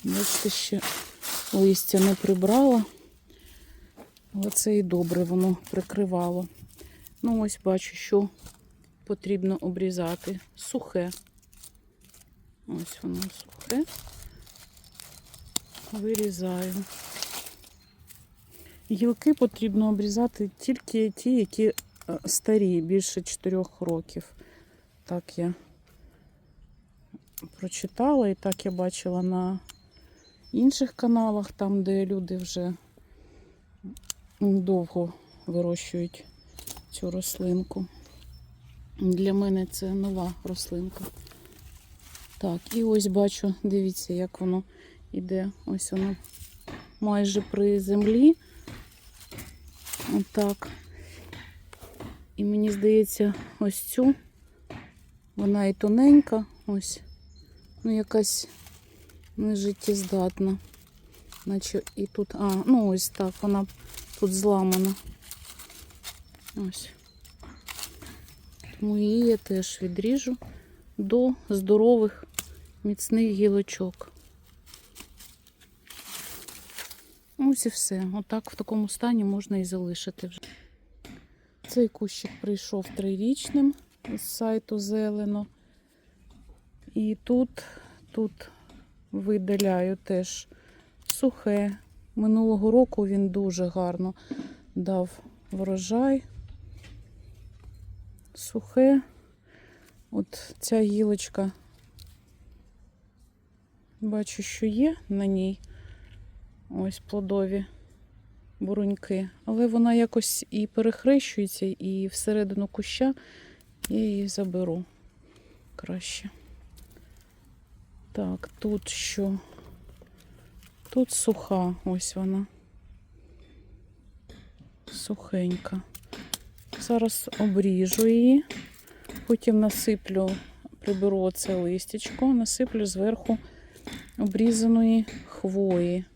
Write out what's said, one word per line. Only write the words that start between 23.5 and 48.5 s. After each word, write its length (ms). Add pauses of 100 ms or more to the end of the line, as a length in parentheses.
років. 420 (800)
Так 320
я 160 (2000)
прочитала, 680
і 80
так 300
я 60
бачила 500
на 380 (920)
інших 420
каналах, 580
там, 320
де 220
люди 320
вже 360 (1700)
довго 760 (340)
вирощують 800 (680)
цю 200
рослинку. 760 (1120)
Для 340
мене 320
це 280
нова 400 (100)
рослинка. 640 (1300)
Так, 240 (140)
і 80
ось 240
бачу, 560
дивіться, 500
як 280
воно 220 (480)
іде. 400 (140)
Ось 260
воно 240 (840)
майже 420
при 380
землі. 560 (1800)